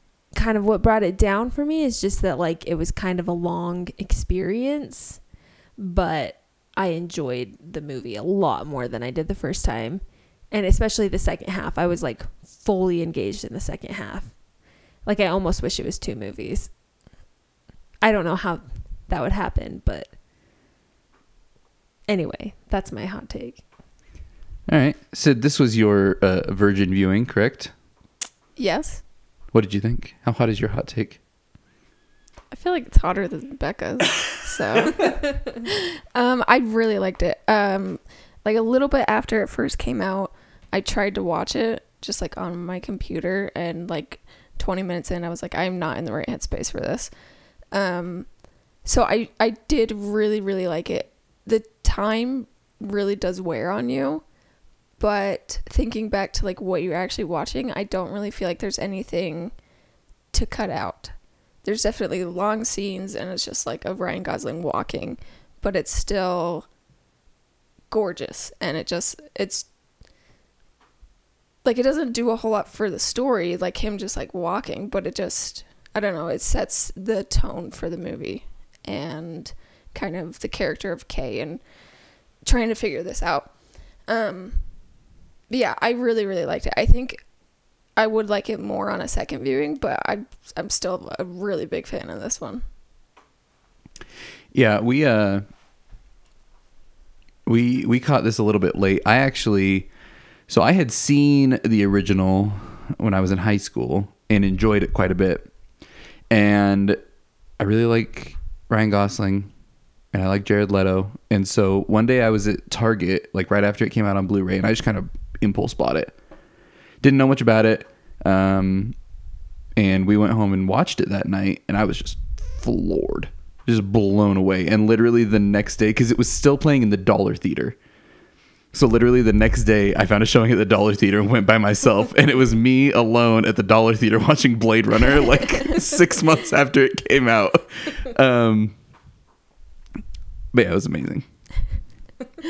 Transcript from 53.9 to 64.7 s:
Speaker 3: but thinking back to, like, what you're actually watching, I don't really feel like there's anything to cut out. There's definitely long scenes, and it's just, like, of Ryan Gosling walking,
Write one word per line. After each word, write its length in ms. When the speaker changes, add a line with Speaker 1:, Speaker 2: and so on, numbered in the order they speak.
Speaker 3:
but 680
thinking 420
back 260
to, 120
like, 140
what 220
you're 120
actually 300
watching, 480
I 120
don't 280
really 180
feel 180
like 120
there's 180
anything 720
to 140
cut 240
out. 420
There's 180
definitely 420
long 400
scenes, 500
and 160
it's 140
just, 220
like, 180
of 160
Ryan 220
Gosling 400
walking, 560